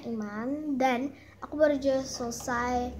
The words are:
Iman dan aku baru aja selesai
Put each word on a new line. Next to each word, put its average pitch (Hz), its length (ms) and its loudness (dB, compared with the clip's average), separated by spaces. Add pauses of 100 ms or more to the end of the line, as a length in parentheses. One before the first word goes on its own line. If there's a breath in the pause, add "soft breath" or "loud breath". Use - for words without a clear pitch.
Iman 233 720 -4
dan 262 400 2 (240 loud breath)
aku - 160 -10
baru 294 240 6
aja 269 240 2
selesai 247 960 -2